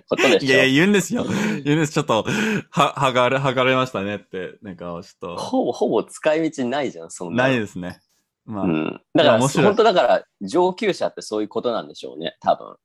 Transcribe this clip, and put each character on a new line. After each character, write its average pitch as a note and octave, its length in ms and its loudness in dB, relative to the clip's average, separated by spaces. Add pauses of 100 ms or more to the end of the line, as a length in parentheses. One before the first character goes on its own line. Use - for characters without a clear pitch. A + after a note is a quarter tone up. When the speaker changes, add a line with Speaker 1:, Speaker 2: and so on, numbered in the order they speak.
Speaker 1:
こ - 80 0
と - 60 -2
で - 180 4
し - 40 -2
ょ。 - 20 -4
Speaker 2:
<laughs> - 0 -
い C3 40 0
や C3 160 6
い - 20 4
や、 C3+ 140 4
言 - 40 6
う - 60 4
ん - 20 4
で G3 80 4
す G#3 140 -4
よ。 - 100 -2 (380)
言 D3 100 2
う D3+ 40 4
ん - 20 2
で D#3+ 80 2
す。 - 60 -8
ち D#3+ 60 0
ょ C#3+ 40 -2
っ - 20 -4
と、 A2 180 2 (460)
は-、 C#3+ 260 2
剥 C3+ 180 0
が B2 160 4
れ、 C3 80 0
剥 C#3 180 0
が B2+ 80 2
れ C3 120 4
ま C3 120 0
し - 40 -14
た G2 120 -4
ね G2+ 140 -4
っ - 20 -8
て、 F2+ 420 -10
な G2+ 120 -14
ん - 20 -14
か F#2+ 100 -12
ち - 20 -8
ょ E2+ 120 -8
っ - 20 -14 (180)
と。 F2 180 -10
Speaker 1:
ほ B3+ 280 -2
ぼ、 - 60 -2
ほ - 180 -2
ぼ A2+ 140 0
使 - 320 -2
い D#3+ 160 -2
道 C3+ 140 -6
な C3+ 180 -2
い G#2+ 80 -4
じ E2+ 80 -16
ゃ E2 60 -14
ん、 E2+ 40 -18
そ - 180 -10
ん E2+ 80 -6
な B2 100 2
の。 C3+ 40 4
Speaker 2:
な C3 60 2
い A#2+ 40 0
で G#2+ 60 -4
す F#2 140 -12
ね。 F2+ 220 -12 (440)
ま G#2 160 -8
あ。 - 40 -4
Speaker 1:
う - 20 2
ん。 D#2+ 340 -2 (140)
だ E3 80 4
か C#3+ 80 6
ら、 A2+ 60 4
Speaker 2:
い - 20 2
や、 - 0 -
面 C3+ 100 2
白 E3 140 0
い。 - 20 6
Speaker 1:
本 G3+ 120 4
当 A3+ 60 4
だ G#3+ 120 6
か D#3 80 4
ら、 F#2+ 200 2 (180)
上 F3 340 0
級 F#3+ 180 -2
者 G#2 140 -4
っ - 80 -4
て - 80 -14
そ G#2+ 160 -4
う - 20 -2
い G#2+ 40 -2
う - 20 -14
こ A2 160 -6
と A#2+ 80 -2
な G2+ 100 -4
ん D2 60 -12
で D2+ 80 -18
し - 100 -16
ょ B1+ 80 -14
う C#2+ 60 -14
ね、 - 200 -8
多 - 160 0
分。 G#1 300 -18